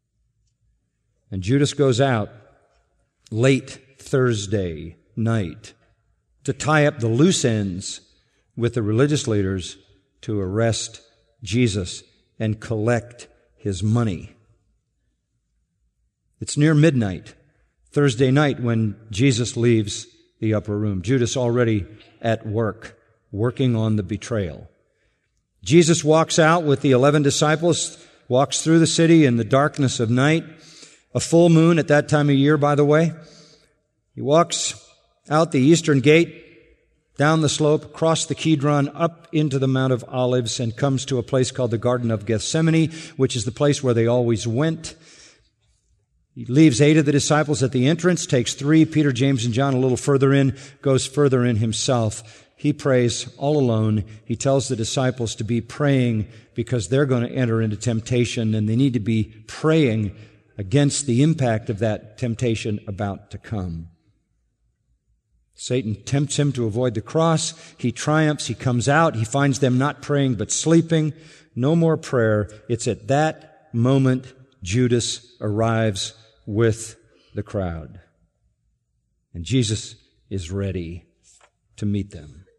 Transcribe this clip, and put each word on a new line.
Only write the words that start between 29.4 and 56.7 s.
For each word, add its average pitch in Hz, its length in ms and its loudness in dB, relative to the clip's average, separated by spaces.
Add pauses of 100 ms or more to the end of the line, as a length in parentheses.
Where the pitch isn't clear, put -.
darkness 135 560 0
of 113 100 0
night, 147 340 2 (720)
a 127 60 -2
full 170 300 4
moon 165 300 6
at 139 80 -2
that 147 220 2
time 147 200 2
of 143 60 4
year, 143 220 4
by 143 180 0
the 143 100 2
way. 156 280 2 (1000)
He 117 80 -12
walks 160 600 0 (480)
out 165 220 0
the 147 80 0
eastern 156 420 4
gate, 160 420 2 (760)
down 156 240 2
the 147 80 2
slope, 151 360 0
across 160 400 -2
the 143 100 -6
Kidron, 147 540 0
up 170 420 -4
into 151 260 0
the 135 100 0
Mount 131 260 2
of 120 160 -4
Olives, 127 500 -2
and 113 160 -4
comes 135 300 -2
to 135 120 -4
a 120 60 -4
place 127 260 0
called 123 220 -4
the 117 60 -2
Garden 120 340 -2
of 101 140 -4
Gethsemane, 160 640 0 (240)
which 131 200 0
is 113 100 -4
the 120 60 -4
place 147 300 0
where 127 120 0
they 113 120 2
always 117 400 0
went. 156 500 -4 (1400)
He 120 100 -14
leaves 135 360 4
eight 151 160 6
of 156 80 2
the 143 80 0
disciples 147 500 0
at 127 80 0
the 127 160 2
entrance, 170 380 0
takes 123 280 0
three, 156 300 4
Peter, 151 300 0
James, 127 320 0
and 120 80 -2
John, 135 200 0
a 127 60 0
little 127 160 2
further 139 380 2
in, 135 240 2 (240)
goes 131 260 0
further 131 380 2
in 120 100 0
himself. 113 880 -2 (140)
He 147 160 -2
prays 127 640 0
all 151 200 0
alone. 110 460 2 (220)
He 120 100 -6
tells 135 320 0
the 135 80 -4
disciples 117 600 -4
to 117 100 -8
be 117 160 -2
praying 123 640 0 (260)
because 117 360 -4